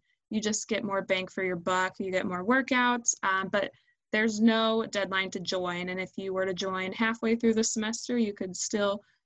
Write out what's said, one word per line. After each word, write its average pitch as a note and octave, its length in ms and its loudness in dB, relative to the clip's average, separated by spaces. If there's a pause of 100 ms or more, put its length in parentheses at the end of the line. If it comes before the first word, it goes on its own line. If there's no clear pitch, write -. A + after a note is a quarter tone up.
(300)
you G#3+ 100 -2
just G#3+ 260 -2
get G#3 160 -2
more G3 200 -2
bang F#3 260 -2
for F#3+ 160 -4
your F#3 100 0
buck, F#3 460 0
you F#3+ 100 -4
get F#3 160 0
more F3+ 180 -4
workouts, B3 800 2
um, F#3+ 300 0
but G3+ 180 0 (420)
there's G#3+ 280 2
no A3+ 460 4
deadline F#3+ 420 -2
to F#3 120 -6
join. F3+ 480 -2
And F#3 100 -4
if F#3 180 -6
you G3 160 -6
were F#3+ 140 0
to F#3+ 80 -2
join F#3 380 -4
halfway A3+ 420 0
through A#3 200 4
the A3 100 2
semester, A3+ 520 -4
you A3 160 2
could F#3+ 240 -6
still G3+ 460 -2 (240)